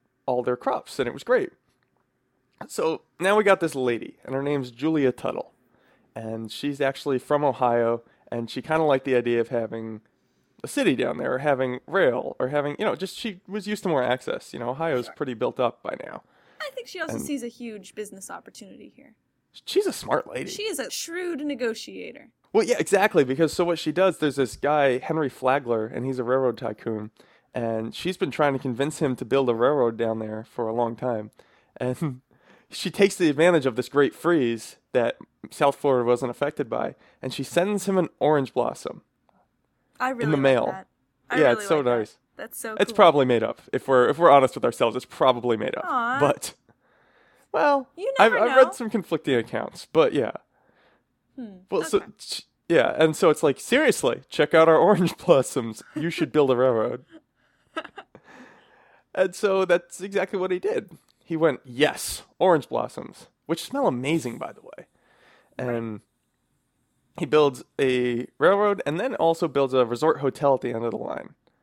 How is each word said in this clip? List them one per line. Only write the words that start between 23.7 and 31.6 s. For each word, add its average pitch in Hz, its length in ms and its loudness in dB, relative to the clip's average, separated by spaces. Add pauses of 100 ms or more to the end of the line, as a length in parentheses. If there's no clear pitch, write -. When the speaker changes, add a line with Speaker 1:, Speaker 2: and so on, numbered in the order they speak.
Speaker 1:
she 151 140 -4
does, 180 260 2
there's 147 180 0
this 131 200 -2
guy, 143 420 2
Henry 156 300 -2
Flagler, 123 580 -2
and 120 180 -6
he's 131 140 -4
a 123 60 -4
railroad 123 340 0
tycoon, 110 540 -8 (420)
and 113 400 -4
she's 180 220 -6
been 160 160 -4
trying 147 220 2
to 131 40 -4
convince 131 400 -4
him 135 180 0
to 123 80 -10
build 131 240 2
a 120 60 2
railroad 120 420 2
down 113 220 -2
there 110 260 -8
for 117 240 -6
a 110 40 -4
long 117 240 -2
time. 110 340 -6 (460)